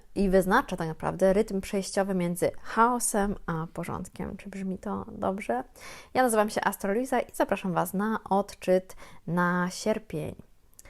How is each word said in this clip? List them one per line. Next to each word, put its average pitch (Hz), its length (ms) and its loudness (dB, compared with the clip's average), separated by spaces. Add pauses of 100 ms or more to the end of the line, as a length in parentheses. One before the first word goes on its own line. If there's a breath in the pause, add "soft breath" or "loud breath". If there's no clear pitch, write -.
(140)
i 196 140 2
wyznacza 185 480 4
tak 165 120 -2
naprawdę 165 440 2
rytm 202 280 2
przejściowy 196 540 -2
między 175 360 0 (120)
chaosem 226 720 2 (120)
a 165 260 -4
porządkiem. - 640 -8
Czy 202 120 -14
brzmi 190 300 -6
to 196 300 -6
dobrze? 208 560 -2 (500 loud breath)
Ja 254 80 4
nazywam 214 280 4
się - 140 -2
Astroluiza 220 560 0
i - 140 -6
zapraszam 196 380 0
Was 165 220 0
na 208 240 0 (120)
odczyt 185 680 2 (300 loud breath)
na 175 440 2
sierpień. 214 640 -4 (560 loud breath)